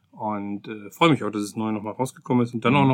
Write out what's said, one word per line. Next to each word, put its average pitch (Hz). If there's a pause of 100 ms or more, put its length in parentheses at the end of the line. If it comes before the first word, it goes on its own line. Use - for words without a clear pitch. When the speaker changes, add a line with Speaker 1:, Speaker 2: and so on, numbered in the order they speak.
(120)
Speaker 1:
Und, 101
äh, 107
freue -
mich 117
auch, 104
dass 104
es 101
neu 110
nochmal 107
rausgekommen 127
ist 120
und 117
dann 120
Speaker 2:
Mhm. 143
Speaker 1:
auch 139